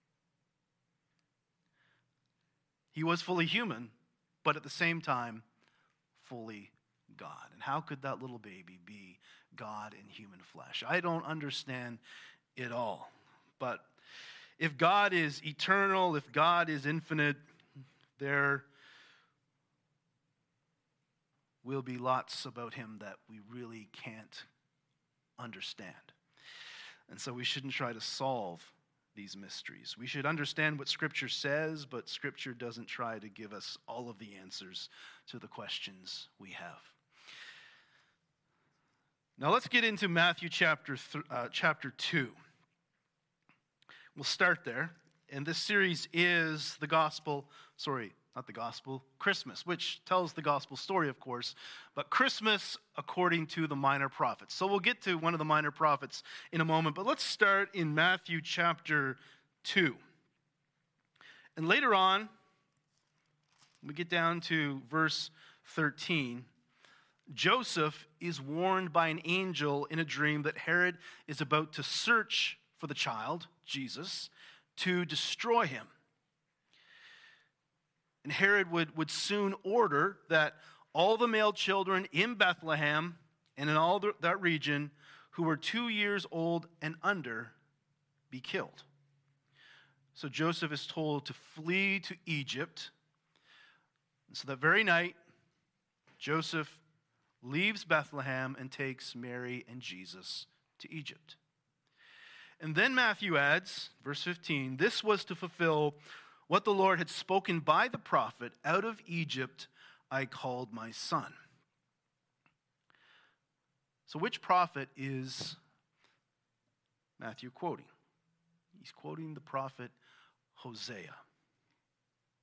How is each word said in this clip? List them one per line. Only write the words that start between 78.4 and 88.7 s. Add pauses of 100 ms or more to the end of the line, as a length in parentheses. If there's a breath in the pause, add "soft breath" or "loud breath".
would,
would
soon
order (120)
that (360 loud breath)
all
the
male
children
in
Bethlehem (400)
and
in
all
the,
that
region (400 loud breath)
who
were
two
years
old (140)
and
under (800)
be
killed. (1300 soft breath)